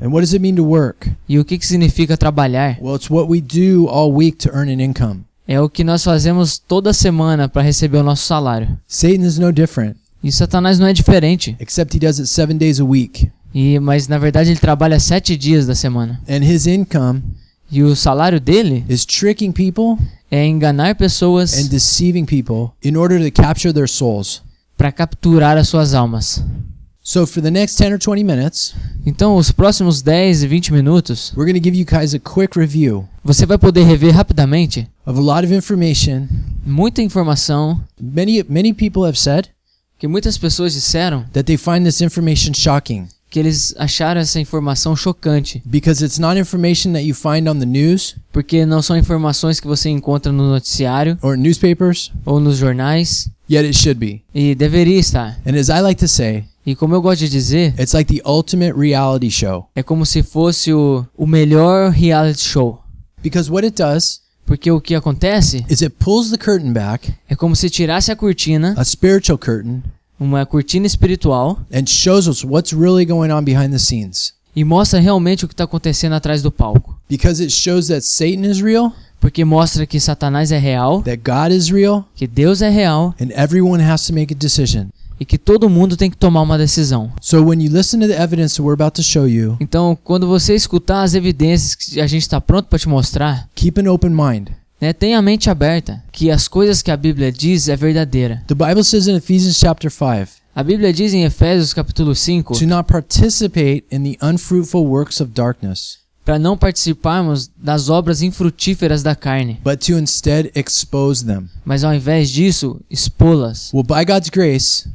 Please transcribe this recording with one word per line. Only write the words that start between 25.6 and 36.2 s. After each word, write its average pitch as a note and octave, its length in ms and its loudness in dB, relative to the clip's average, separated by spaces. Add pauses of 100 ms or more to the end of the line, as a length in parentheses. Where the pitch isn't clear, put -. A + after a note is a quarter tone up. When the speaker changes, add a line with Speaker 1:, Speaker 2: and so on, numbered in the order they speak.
Speaker 2:
suas D3+ 260 2
almas. A#2 480 -2 (600)
Speaker 1:
So F3+ 220 0
for E3 160 -6
the D#3 100 0
next G3+ 260 -2
ten G3+ 160 2
or G3+ 60 -2
twenty G#3 240 -2
minutes, D3+ 500 -2 (320)
Speaker 2:
Então, G3 300 2
os F3 160 4
próximos F3 520 2
dez E3 400 2
e C#3 40 0
vinte C#3 240 -2
minutos, C#3+ 640 0
Speaker 1:
we're D3+ 160 0
gonna F3+ 120 0
give F3+ 140 2
you F#3 80 0
guys D#3 280 0
a D3 60 -4
quick - 400 -2
review C#3+ 460 0 (180)
Speaker 2:
você C#3+ 220 2
vai E3 120 2
poder F3+ 260 6
rever E3 300 6
rapidamente D3+ 760 2 (180)
Speaker 1:
of B2+ 140 -4
a - 20 2
lot D3 240 2
of F3+ 80 2
information. E3 760 0 (380)